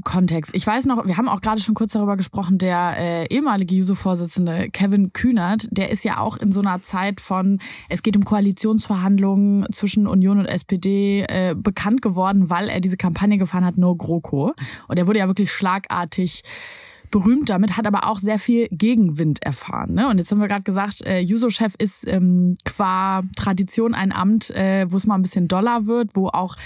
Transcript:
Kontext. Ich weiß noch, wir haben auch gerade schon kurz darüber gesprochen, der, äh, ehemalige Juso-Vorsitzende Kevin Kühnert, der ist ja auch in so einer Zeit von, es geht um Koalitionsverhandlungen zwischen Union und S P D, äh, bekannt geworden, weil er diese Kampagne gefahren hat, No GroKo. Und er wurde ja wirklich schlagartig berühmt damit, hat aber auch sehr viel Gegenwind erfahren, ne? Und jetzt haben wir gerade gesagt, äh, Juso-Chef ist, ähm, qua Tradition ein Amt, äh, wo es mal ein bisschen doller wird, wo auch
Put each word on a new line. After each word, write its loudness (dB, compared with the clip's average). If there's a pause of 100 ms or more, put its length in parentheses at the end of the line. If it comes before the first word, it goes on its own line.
Kontext. 0
Ich -2
weiß 0
noch, 0
wir 0
haben 0
auch -2
gerade -2
schon 0
kurz -2
darüber 0
gesprochen, 0
der, 0
äh, -2
ehemalige 0
Juso-Vorsitzende 0
Kevin 2
Kühnert, 0
der -2
ist -4
ja -2
auch -4
in 0
so 2
einer 0
Zeit -4
von, 0 (280)
es -4
geht 2
um 4
Koalitionsverhandlungen 2
zwischen 0
Union 4
und 0
S -4
P -2
D, 0
äh, 0
bekannt 0
geworden, 2
weil -2
er -2
diese 0
Kampagne 0
gefahren 0
hat, 0
No 4
GroKo. -2 (340)
Und -2
er 2
wurde 2
ja 2
wirklich 0
schlagartig -4 (680)
berühmt 2
damit, 2
hat -2
aber 0
auch -2
sehr 0
viel 2
Gegenwind 2
erfahren, -4
ne? 2
Und 4
jetzt 0
haben 2
wir 2
gerade -4
gesagt, -4
äh, 0
Juso-Chef 0
ist, -2
ähm, 4
qua 0 (140)
Tradition 0
ein 0
Amt, 0
äh, 0
wo 0
es 0
mal 2
ein 2
bisschen 0
doller 0
wird, 0
wo 0
auch -4